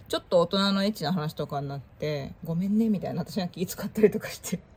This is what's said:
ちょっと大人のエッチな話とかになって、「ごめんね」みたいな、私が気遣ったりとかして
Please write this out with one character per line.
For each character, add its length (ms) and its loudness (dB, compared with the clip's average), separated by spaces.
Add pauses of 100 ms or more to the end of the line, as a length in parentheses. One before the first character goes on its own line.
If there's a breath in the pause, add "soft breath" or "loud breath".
ち 80 0
ょ 20 -4
っ 100 -10
と 120 6
大 80 6
人 240 2
の 120 2
エ 40 2
ッ 40 2
チ 120 -6
な 80 0
話 200 -2
と 140 -4
か 160 -4
に 60 -6
な 100 -8
っ 20 -10
て、 540 -6 (100)
「ご 100 -4
め 120 0
ん 100 2
ね」 140 4
み 100 0
た 80 -6
い 60 -4
な、 80 -2
私 180 -6
が 80 -2
気 160 -6
遣 220 -6
っ 20 -8
た 140 0
り 80 8
と 100 -4
か 80 -8
し 100 -10
て 220 -6 (160)